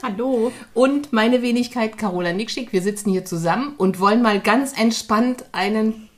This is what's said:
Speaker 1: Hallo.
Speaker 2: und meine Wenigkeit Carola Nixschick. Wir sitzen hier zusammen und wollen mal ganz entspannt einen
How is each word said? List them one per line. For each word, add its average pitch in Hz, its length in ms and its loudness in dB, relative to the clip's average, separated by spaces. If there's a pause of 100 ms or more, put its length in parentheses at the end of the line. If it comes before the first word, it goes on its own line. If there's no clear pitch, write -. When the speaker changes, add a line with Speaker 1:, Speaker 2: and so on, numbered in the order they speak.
Speaker 1:
Hallo. 233 480 -2 (240)
Speaker 2:
und 277 380 2
meine 233 280 4
Wenigkeit 240 580 -2
Carola 180 340 -2
Nixschick. 226 400 -6
Wir 185 100 2
sitzen 202 280 -2
hier 185 140 0
zusammen 175 540 -2
und 185 220 2
wollen 208 220 4
mal 208 180 2
ganz 254 360 0
entspannt 226 760 0
einen 220 640 -2